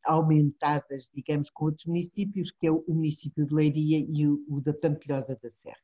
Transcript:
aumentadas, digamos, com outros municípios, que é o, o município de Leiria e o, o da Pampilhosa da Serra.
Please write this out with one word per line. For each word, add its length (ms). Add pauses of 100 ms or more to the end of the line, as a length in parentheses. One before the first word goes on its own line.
aumentadas, 1040
digamos, 360
com 160
outros 200
municípios, 640
que 160
é 40
o, 160
o 60
município 520
de 80
Leiria 460 (100)
e 180
o, 220
o 120
da 120
Pampilhosa 680
da 100 (100)
Serra. 220